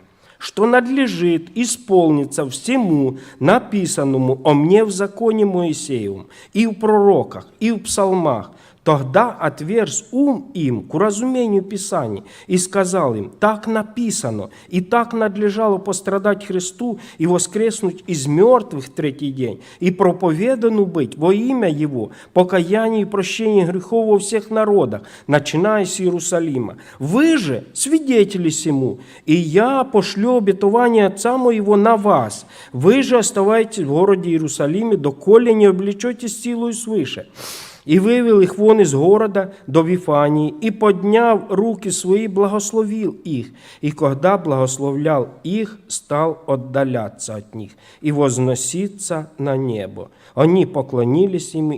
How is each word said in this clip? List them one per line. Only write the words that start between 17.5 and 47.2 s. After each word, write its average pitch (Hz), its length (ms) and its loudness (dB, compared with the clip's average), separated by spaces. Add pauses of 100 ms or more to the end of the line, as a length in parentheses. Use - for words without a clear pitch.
из 147 200 -4
мёртвых 175 600 2
третий 143 460 -6
день, 127 260 -6 (220)
и 180 100 2
проповедану 196 920 2
быть 165 320 -4
во 165 160 2
имя 233 360 0
Его 147 420 -4 (200)
покаяние 190 720 0
и 196 40 -2
прощение 202 600 0
грехов 190 420 -2
во 208 120 4
всех 214 320 -6
народах, 196 500 0 (260)
начиная 165 560 0
с 180 160 -6
Иерусалима. 165 800 -4 (200)
Вы 254 400 2
же 143 360 -4
свидетели 247 720 0
сему, 135 520 -2 (260)
и 156 100 4
я 202 480 2
пошлю 226 540 0
обетование 208 720 2
Отца 226 300 -2
Моего 220 380 2
на 220 220 4
вас. 170 480 0 (260)
Вы 196 320 4
же 247 140 2
оставайтесь 214 680 0
в 139 60 -4
городе 175 400 2
Иерусалиме, 160 640 0
доколе 202 580 4
не 214 120 4
облечётесь 202 760 -2
силою 233 300 -4
свыше". 214 560 -6 (600)
И 165 100 6
вывел 226 420 4
их 180 160 2
вон 214 240 6
из 156 120 4
города 196 600 2 (120)
до 143 160 2
Вифании, 151 800 2
и, 220 120 -4
подняв 208 800 2
руки 208 400 -2
свои, 196 380 0
благословил 202 960 -2
их. 139 300 -6 (260)
И 151 120 -4
когда 147 460 0
благословлял 139 920 -2 (160)
их, 202 420 -6
стал 151 600 -4
отдаляться 127 880 -4